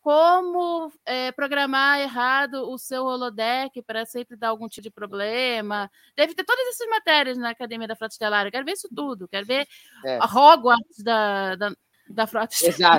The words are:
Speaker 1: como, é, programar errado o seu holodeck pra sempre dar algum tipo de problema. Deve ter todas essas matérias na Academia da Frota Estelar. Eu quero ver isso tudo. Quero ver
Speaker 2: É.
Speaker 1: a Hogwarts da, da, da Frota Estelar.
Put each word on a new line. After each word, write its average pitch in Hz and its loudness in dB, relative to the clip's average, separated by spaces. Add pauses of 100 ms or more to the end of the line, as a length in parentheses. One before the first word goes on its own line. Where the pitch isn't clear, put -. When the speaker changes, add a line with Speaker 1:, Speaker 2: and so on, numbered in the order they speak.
Speaker 1:
como, 339 2 (140)
é, 254 -4
programar 277 0
errado 262 -2
o 254 -10
seu 262 -6
holodeck 247 -4
pra 226 -8
sempre 240 -12
dar 226 -6
algum 226 -4
tipo 208 -18
de 220 -14
problema. 208 -4 (260)
Deve 320 0
ter 370 -6
todas 494 0
essas 466 -8
matérias 302 0
na 240 -6
Academia 226 -10
da 220 -6
Frota 220 -10
Estelar. 208 -2
Eu 202 -8
quero 262 -6
ver 320 -6
isso 403 -10
tudo. 247 -8
Quero 196 -6
ver 262 -2 (380)
Speaker 2:
É. 262 -2
Speaker 1:
a 180 0
Hogwarts 240 6
da, 202 0
da, 202 -4 (360)
da 220 -2
Frota 226 -4
Estelar. 170 6